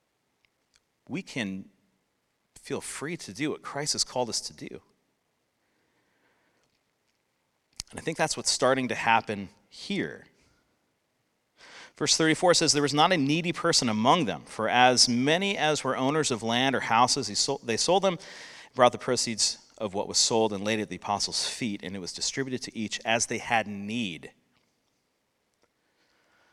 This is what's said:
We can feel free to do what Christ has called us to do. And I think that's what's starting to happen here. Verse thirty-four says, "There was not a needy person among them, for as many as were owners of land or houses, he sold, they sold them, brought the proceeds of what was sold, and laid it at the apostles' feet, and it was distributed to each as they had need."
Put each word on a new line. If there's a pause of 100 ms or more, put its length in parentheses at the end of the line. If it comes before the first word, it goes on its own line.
(1080)
We
can (920)
feel
free
to
do
what
Christ
has
called
us
to
do. (3000)
And
I
think
that's
what's
starting
to
happen (180)
here. (1700)
Verse
thirty-four
says,
"There
was
not
a
needy
person
among
them,
for
as
many
as
were
owners
of
land
or
houses,
he
sold,
they
sold
them, (560)
brought
the
proceeds (200)
of
what
was
sold,
and
laid
it
at
the
apostles'
feet,
and
it
was
distributed
to
each
as
they
had
need." (2250)